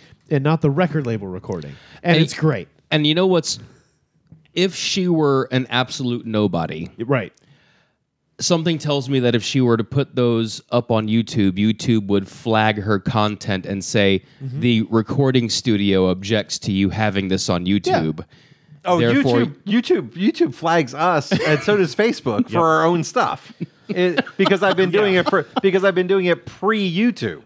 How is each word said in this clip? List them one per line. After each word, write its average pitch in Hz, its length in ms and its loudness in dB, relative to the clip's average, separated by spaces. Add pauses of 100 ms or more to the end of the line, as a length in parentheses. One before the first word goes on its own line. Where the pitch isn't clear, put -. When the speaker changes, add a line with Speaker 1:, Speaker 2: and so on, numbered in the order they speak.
(300)
Speaker 1:
and 139 140 0
not 156 180 2
the 147 80 4
record 151 360 0
label 107 200 -4
recording. 90 460 -8 (300)
And 170 140 2
Speaker 2:
And 160 80 4
Speaker 1:
it's - 100 -6
great. 123 340 -2 (220)
Speaker 2:
And 151 160 2
you 151 80 2
know 185 120 2
what's, 180 320 0 (960)
if 180 200 0
she - 340 -2
were 143 440 2
an 127 180 0
absolute 123 560 -2
nobody, 85 600 -2 (100)
Speaker 1:
Right. 117 340 -2 (1080)
Speaker 2:
something 165 380 0
tells 143 300 -2
me 135 120 0
that 120 140 2
if 113 80 2
she - 180 -2
were 120 160 4
to 113 80 0
put 139 300 -4
those 117 560 0
up 120 200 0
on 110 180 0
YouTube, 107 440 2
YouTube 107 540 0
would 98 220 0
flag 110 500 0
her 104 200 0
content 104 680 -2
and 95 180 -6
say, 98 380 2 (200)
Speaker 1:
Mm-hmm. 131 180 -10
Speaker 2:
"The 117 220 2
recording 120 680 2
studio 98 600 2
objects 98 500 -4
to 110 120 -4
you 95 180 0
having 98 380 -2
this 90 200 -2
on 90 180 -2
YouTube." 82 580 -2 (600)
Speaker 3:
Oh, 180 160 2
Speaker 2:
Therefore 120 400 2
Speaker 3:
YouTube, 120 140 -2 (100)
YouTube, 214 480 0
YouTube 202 420 -2
flags 160 400 0
us, 156 380 0
and 156 280 0
so 208 160 0
does 180 180 0
Facebook 139 480 0
Speaker 1:
<laughs> - 0 -
Yep. - 80 -4
Speaker 3:
for 170 140 2
our 160 220 2
own 170 180 2
stuff. - 480 -4 (360)
It, 180 360 0 (120)
because 277 260 2
I've 190 140 2
been 185 140 2
Speaker 1:
<laughs> 185 80 2
Speaker 3:
doing 202 160 2
Speaker 1:
Yeah. 180 60 4
Speaker 3:
it 180 100 0
for, 180 160 0 (160)
because 190 220 2
I've 196 100 2
been 180 120 0
doing 190 200 0
it 175 200 -2
pre-YouTube. 190 1000 -2